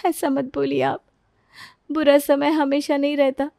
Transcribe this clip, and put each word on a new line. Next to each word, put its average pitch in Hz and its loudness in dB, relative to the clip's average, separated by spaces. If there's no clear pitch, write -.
ऐसा 339 -2
मत 277 -2
बोलिए 277 -2
आप, 262 -2
बुरा 285 4
समय 285 0
हमेशा 294 0
नहीं 285 -2
रहता 277 0